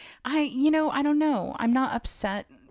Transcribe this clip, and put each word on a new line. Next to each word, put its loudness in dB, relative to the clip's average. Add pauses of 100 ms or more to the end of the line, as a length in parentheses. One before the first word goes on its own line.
(260)
I, 0
you 2
know, 2
I -2
don't 2
know. 0
I'm 2
not 2
upset -4 (240)